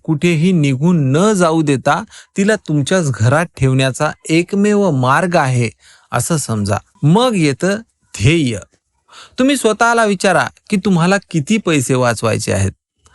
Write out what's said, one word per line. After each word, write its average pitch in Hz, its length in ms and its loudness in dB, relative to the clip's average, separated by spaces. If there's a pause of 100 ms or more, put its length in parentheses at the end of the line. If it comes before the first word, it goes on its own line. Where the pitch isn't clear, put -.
कुठेही 165 480 0
निघून 151 500 2 (100)
न 190 200 2
जाऊ 165 300 2
देता 147 400 0 (340)
तिला 202 200 0 (120)
तुमच्याच 151 420 0
घरात 131 360 0 (140)
ठेवण्याचा 131 500 0 (180)
एकमेव 202 640 0
मार्ग 147 460 0
आहे 127 340 0 (420)
असं 123 240 -2
समजा. 104 420 -4 (240)
मग 214 340 2
येतं 170 400 -2 (380)
ध्येय. 127 440 0 (800)
तुम्ही 269 180 2
स्वतःला 233 480 0
विचारा 180 420 0 (240)
की 214 60 0
तुम्हाला 185 400 2 (140)
किती 170 260 -2
पैसे 151 380 0
वाचवायचे 113 580 -2
आहेत. 95 200 -2 (420)